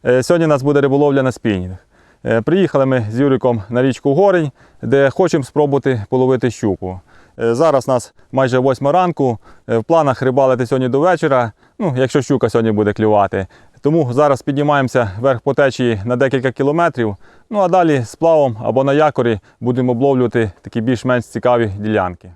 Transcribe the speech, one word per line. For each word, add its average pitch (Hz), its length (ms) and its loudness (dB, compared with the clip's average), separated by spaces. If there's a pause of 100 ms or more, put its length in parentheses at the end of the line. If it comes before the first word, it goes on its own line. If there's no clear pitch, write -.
Е, 127 160 2
сьогодні 170 220 -2
у 160 40 0
нас 143 140 0
буде 143 180 2
риболовля 139 420 2
на 127 100 0
спінінг. 92 440 -4 (480)
Е, 117 160 0
приїхали 151 460 0
ми 127 240 0
з 117 100 -4
Юриком 127 480 0
на 120 140 0
річку 135 320 0
Горень, 175 360 2 (320)
де 135 280 2
хочемо 165 340 0
спробувати 135 640 -2
половити 131 420 0
щуку. 92 500 -6 (380)
Е, 117 160 0
зараз 139 340 0
у - 20 -2
нас 123 240 -2 (180)
майже 127 260 0
восьма 135 340 0
ранку, 151 460 0 (300)
е, 117 100 0
в 110 60 -4
планах 156 380 0
рибалити 127 440 2
сьогодні 131 220 -2
до 131 120 0
вечора, 147 520 0 (260)
ну, 170 180 -4
якщо 131 260 0
щука 123 280 0
сьогодні 113 220 0
буде 104 200 0
клювати. 101 540 0 (340)
Тому 147 320 0
зараз 139 300 0
піднімаємося 135 680 0 (100)
вверх 127 200 0
по 135 140 -2
течії 123 500 0
на 123 120 -2
декілька 127 360 0
кілометрів, 139 640 -2 (340)
ну, 214 80 -4
а 185 100 2
далі 165 360 2
сплавом 147 600 0
або 120 200 0
на 139 80 0
якорі 135 480 0 (200)
будемо 123 320 -2
обловлювати 120 580 0 (120)
такі - 180 -6
більш-менш 123 440 -2
цікаві 120 540 0
ділянки. 95 580 -4